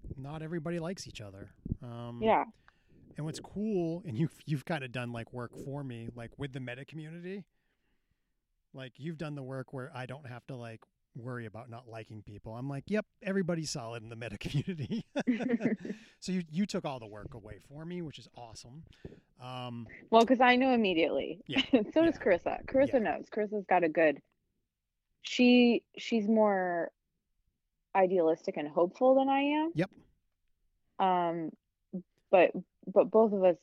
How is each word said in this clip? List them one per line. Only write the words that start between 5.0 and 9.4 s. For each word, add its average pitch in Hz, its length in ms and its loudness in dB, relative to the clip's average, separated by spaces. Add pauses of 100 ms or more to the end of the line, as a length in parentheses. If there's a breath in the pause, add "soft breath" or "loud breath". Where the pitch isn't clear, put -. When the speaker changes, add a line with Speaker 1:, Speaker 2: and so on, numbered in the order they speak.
Speaker 1:
like, 117 200 -10
work 120 320 -10
for 143 180 -8
me, 117 320 -10
like, 117 240 -14
with 135 140 -8
the 139 80 -8
meta 123 240 -10
community, 170 600 -12 (1300)
like, 131 240 -14
you've 156 180 -8
done 151 180 -8
the 139 80 -10